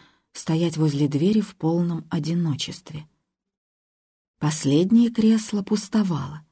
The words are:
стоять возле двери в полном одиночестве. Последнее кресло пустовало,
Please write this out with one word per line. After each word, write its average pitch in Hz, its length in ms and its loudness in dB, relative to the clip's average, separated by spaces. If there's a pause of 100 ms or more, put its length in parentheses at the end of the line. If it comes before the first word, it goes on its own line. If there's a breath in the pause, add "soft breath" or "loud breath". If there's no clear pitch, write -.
(320 loud breath)
стоять 160 460 -2
возле 147 300 2
двери 180 340 2
в - 140 -10
полном 170 540 -2
одиночестве. 160 1000 -4 (1300)
Последнее 175 720 2
кресло 220 500 2
пустовало, 180 800 -2 (100)